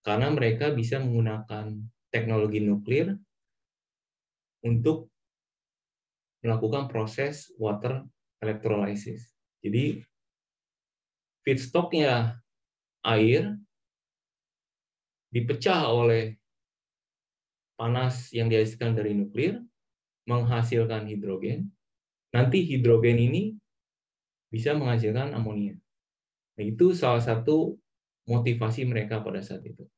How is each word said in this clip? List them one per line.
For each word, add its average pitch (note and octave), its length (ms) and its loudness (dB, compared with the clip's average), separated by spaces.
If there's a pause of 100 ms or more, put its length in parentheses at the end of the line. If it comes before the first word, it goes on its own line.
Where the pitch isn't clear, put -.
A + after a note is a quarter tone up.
Karena A2 240 0
mereka B2+ 480 0
bisa B2 240 -2
menggunakan G#2+ 720 -2 (400)
teknologi A2 520 0
nuklir C3 520 0 (1500)
untuk A#2 440 0 (1400)
melakukan A2+ 480 0
proses C3+ 640 -6
water A2 480 -4 (400)
electrolysis. G#2+ 920 -4 (280)
Jadi, A#2 400 -2 (1400)
feedstocknya C3+ 960 0 (640)
air A#2+ 520 4 (1700)
dipecah B2+ 640 0
oleh A2+ 480 2 (1400)
panas B2 560 -2
yang A2+ 160 0
dihasilkan A2 480 2
dari G#2+ 160 -2
nuklir, G#2+ 480 0 (640)
menghasilkan A#2 840 0
hidrogen. G2+ 640 -6 (600)
Nanti C3 320 4
hidrogen A#2 560 4
ini C#3+ 240 2 (1040)
bisa A#2 240 -2
menghasilkan B2 640 0
amonia. G#2 400 -4 (800)
Nah, G#2+ 80 -8
itu E3+ 320 4
salah B2 240 2
satu C3+ 560 0 (480)
motivasi A#2 640 0
mereka A2 320 -2
pada G2+ 240 -6
saat - 240 -12
itu. - 160 -18 (140)